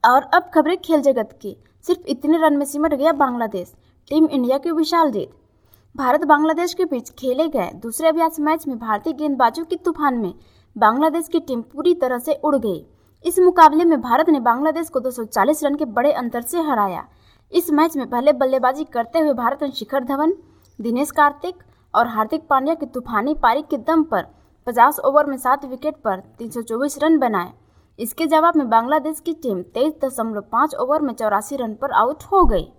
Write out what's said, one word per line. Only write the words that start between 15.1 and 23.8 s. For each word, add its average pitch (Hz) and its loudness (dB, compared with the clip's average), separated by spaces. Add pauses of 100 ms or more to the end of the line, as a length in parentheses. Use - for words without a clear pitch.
सौ 240 -8
चालीस 269 0
रन 285 0
के 294 -4
बड़े 233 2
अंतर 240 -4
से 339 -4
हराया। 208 -2 (480)
इस 349 0
मैच 311 2
में 247 -6
पहले 262 2
बल्लेबाजी 262 0
करते 240 -4
हुए 302 2
भारत 247 -2
ने 277 -4
शिखर 269 -6
धवन, 285 0 (460)
दिनेश 247 -2
कार्तिक - 0 (300)
और 240 2
हार्दिक 226 -4
पांड्या 277 2
की 311 -8
तूफानी 240 -4
पारी 262 2
के 294 -4
दम 311 2